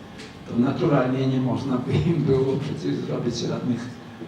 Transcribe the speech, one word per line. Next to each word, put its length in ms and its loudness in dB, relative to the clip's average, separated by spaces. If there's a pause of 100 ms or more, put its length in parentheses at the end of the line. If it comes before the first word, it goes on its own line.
(480)
To 100 0
naturalnie 680 2
nie 140 2
można 380 0
by 140 -2
im 300 2
było 380 4
przecież 360 -2
zrobić 400 -2
żadnych 520 -2 (400)